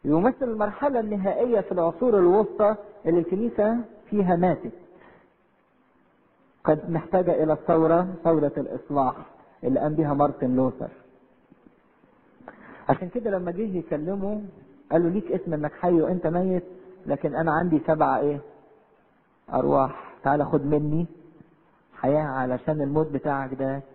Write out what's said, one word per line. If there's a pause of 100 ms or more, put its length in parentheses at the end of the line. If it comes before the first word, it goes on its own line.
يمثل
المرحلة
النهائية
في
العصور
الوسطى (300)
اللي
الكنيسة (320)
فيها
ماتت. (1900)
قد
محتاجة
إلى
الثورة، (160)
ثورة
الإصلاح (480)
اللي
قام
بها
مارتن
لوثر. (2000)
عشان
كده
لما
جه
يكلمه (500)
قال
له:
"ليك
اسم
انك
حي
وانت
ميت، (420)
لكن
انا
عندي
سبع
ايه؟ (1120)
ارواح، (100)
تعال
خد
مني (880)
حياة
علشان
الموت
بتاعك
ده (140)